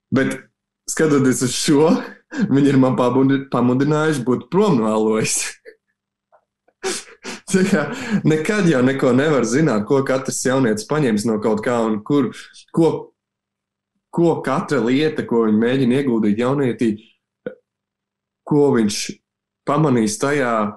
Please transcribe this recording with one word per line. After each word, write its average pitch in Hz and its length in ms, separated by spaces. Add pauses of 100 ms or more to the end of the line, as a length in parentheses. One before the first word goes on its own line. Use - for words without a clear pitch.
(120)
bet 135 280 (480)
skatoties 135 580
uz 123 80
šo, 156 360 (300)
<laughs> 202 340
viņi 143 180
ir 135 80
man 127 180
pamudi-, 135 540
pamudinājuši 139 760
būt 123 240
prom 180 300
no 107 100
Alojas. 110 520 (1400)
<laughs> - 680
Tā 185 160
kā 151 200 (360)
nekad 165 480
jau 127 140
neko 135 300
nevar 135 340
zināt, 120 400
ko 135 160
katrs 131 400
jaunietis 127 440
paņems 120 380
no 107 160
kaut 107 220
kā 120 180
un 110 200
kur, 139 280 (380)
ko, 165 220 (1200)
ko 170 280
katra 143 400
lieta, 135 440
ko 117 200
viņi 107 120
mēģina 127 400
ieguldīt 110 400
jaunietī, 123 540 (1500)
ko 143 260
viņš 110 280 (680)
pamanīs 131 520
tajā 139 360 (220)